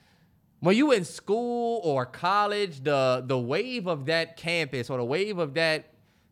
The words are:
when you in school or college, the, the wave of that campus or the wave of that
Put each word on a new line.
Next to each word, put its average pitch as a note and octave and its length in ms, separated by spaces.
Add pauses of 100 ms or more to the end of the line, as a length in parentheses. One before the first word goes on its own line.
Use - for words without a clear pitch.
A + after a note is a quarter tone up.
(600)
when F#3 160
you C#4+ 160
in G3 140
school A#3 800
or C3+ 220
college, G3+ 800
the, C3 420
the C3 140
wave F#3+ 480
of D3 200
that E3 280
campus D3 540
or C3 80
the A#2+ 80
wave F#3 320
of D3 160
that D#3+ 320 (460)